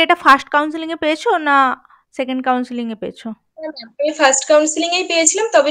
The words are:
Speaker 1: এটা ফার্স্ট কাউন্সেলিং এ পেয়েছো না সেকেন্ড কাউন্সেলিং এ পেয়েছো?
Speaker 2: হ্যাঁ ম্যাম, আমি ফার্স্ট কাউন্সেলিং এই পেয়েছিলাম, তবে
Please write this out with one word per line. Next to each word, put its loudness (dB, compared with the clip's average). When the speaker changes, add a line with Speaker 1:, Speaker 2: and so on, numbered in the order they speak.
Speaker 1:
এটা 2
ফার্স্ট 4
কাউন্সেলিং -2
এ -6
পেয়েছো -2
না 4
সেকেন্ড -6
কাউন্সেলিং -4
এ -12
পেয়েছো? -10
Speaker 2:
হ্যাঁ -10
ম্যাম, -20
আমি 0
ফার্স্ট 4
কাউন্সেলিং 2
এই -4
পেয়েছিলাম, 0
তবে 4